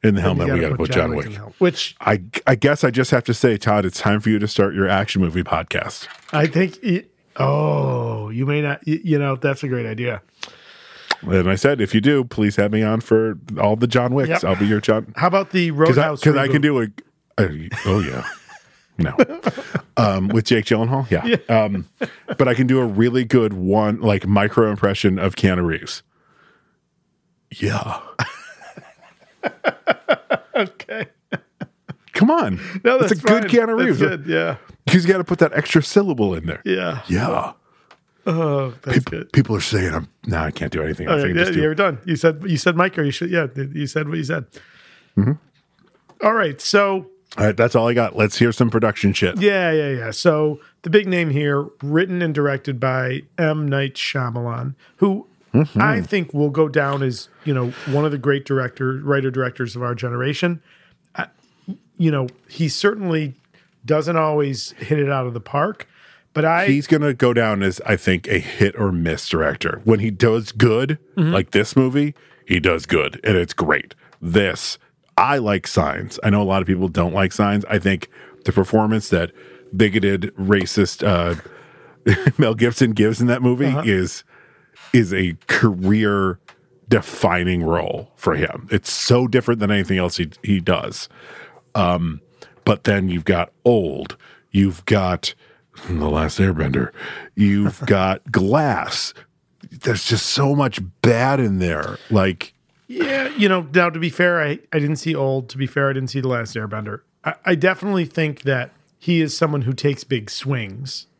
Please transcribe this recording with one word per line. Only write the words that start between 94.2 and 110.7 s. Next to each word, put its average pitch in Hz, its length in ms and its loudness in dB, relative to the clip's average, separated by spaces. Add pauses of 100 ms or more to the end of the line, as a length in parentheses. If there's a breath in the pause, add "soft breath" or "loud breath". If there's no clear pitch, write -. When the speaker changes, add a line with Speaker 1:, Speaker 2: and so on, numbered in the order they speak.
Speaker 1:
You've 98 360 0
got 92 480 0 (540 soft breath)
The 78 200 -2
Last 76 300 -2
Airbender. 78 520 0 (440 loud breath)
You've 101 460 2
<laughs> 131 60 -8
got 95 460 0
Glass. 110 800 -2 (580 loud breath)
There's - 340 -6
just - 220 -2
so 139 280 0
much 135 260 0 (220)
bad 123 380 2
in 101 180 0
there. 82 400 -2 (120)
Like 95 440 0 (340)
Speaker 2:
Yeah, 269 480 -2
you 208 120 4
know, 185 260 2
now 175 160 4
to 160 80 -8
be 165 120 -2
fair, 175 320 0
I, 147 160 -2 (140)
I 160 60 0
didn't 147 180 -2
see 160 180 -4
Old. 135 360 -2
To 135 80 -12
be 135 80 -2
fair, 139 240 0
I - 20 -4
didn't 131 180 -4
see 135 100 -4
The 127 80 -2
Last 117 260 -4
Airbender. 107 460 -8 (240)
I, 156 100 -4 (100)
I 190 100 2
definitely 185 520 -2
think 151 360 -6
that 131 300 -4 (260)
he 170 220 0
is 151 160 -2
someone 147 260 0
who 127 100 -2
takes 139 320 -4
big 110 260 -6
swings. 123 760 -8 (140)